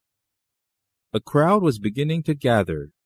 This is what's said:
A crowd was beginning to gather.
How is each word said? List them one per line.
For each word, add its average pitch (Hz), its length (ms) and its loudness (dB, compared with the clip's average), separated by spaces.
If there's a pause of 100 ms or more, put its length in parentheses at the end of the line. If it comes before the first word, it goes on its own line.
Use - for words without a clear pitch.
(1120)
A - 80 -2
crowd 175 420 2
was 135 160 0
beginning 143 460 -2
to 156 100 -2
gather. 90 560 0 (160)